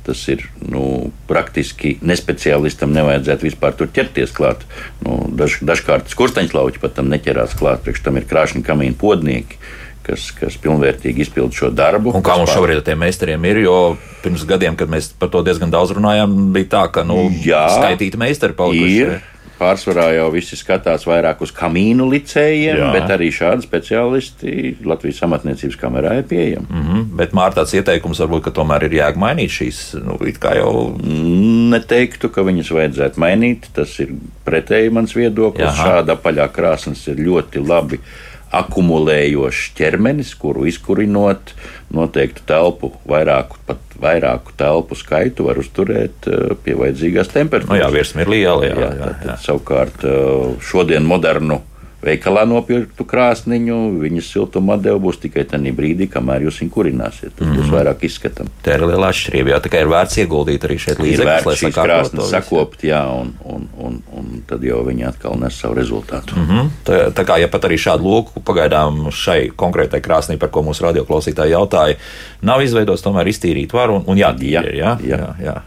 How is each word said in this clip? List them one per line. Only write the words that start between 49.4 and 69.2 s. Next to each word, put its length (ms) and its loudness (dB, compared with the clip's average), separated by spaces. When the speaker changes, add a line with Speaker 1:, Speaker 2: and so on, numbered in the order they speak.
Speaker 1:
savukārt, 580 -2
eh, 560 0
šodien 440 2
modernu 580 0
veikalā 400 2
nopirktu 580 0
krāsniņu, 720 2
viņas 320 -2
siltuma 460 0
atdeve 240 2
būs 180 0
tikai 260 -4
tanī 300 -4
brīdī, 340 0
kamēr 360 -2
jūs 160 -4
viņu 100 -6
kurināsiet. 640 -4
Tas 140 -2
būs 180 2
Speaker 2:
Mhm. 60 2
Speaker 1:
vairāk 320 2
izskatām. 420 -6
Speaker 2:
Tā 120 2
ir 120 2
liela 220 2
atšķirība, 400 0
jā, 120 4
tā 120 -6
kā 80 4
ir 80 2
vērts 340 2
ieguldīt 400 0
arī 160 -2
šeit 220 -2
Speaker 1:
Ir 60 0
Speaker 2:
līdzekļus, 200 2
Speaker 1:
vērts 200 2
Speaker 2:
lai 100 2
Speaker 1:
šīs 160 -2
Speaker 2:
sakārtotu 160 2
Speaker 1:
krāsnes 220 2
Speaker 2:
to 120 -8
visu. 80 -2
Speaker 1:
sakopt, 540 0
jā, 360 0
un, 140 -8
un, 240 -10
un, 240 -8
un 340 -10
tad 160 -6
jau 220 0
viņi 240 -4
atkal 320 -8
nes 180 -4
savu 160 -4
rezultātu. 640 -4
Speaker 2:
Mhm. 340 2
Tā, 260 4
tā 140 0
kā, 160 4
ja 80 4
pat 140 -2
arī 120 2
šādu 300 2
loku 360 0
pagaidām 720 2
šai 400 0